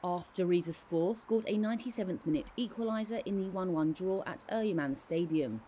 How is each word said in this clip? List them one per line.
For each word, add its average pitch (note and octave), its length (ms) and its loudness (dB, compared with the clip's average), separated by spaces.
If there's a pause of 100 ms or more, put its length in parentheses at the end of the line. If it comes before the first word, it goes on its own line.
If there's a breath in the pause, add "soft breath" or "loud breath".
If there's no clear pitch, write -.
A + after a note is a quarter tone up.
After F3+ 440 -2
Rize E3 280 2
Spor E3+ 400 0
scored A3 320 0
a G#3 120 2
ninety-seventh G#3+ 640 -2
minute D#3 320 0
equaliser A3 720 -2
in G3 120 0
the F#3+ 120 -2
one F#3+ 220 0
one D#3 200 4
draw F#3+ 320 0
at - 240 -8
Eryaman E3 480 0
Stadium. D#3 720 0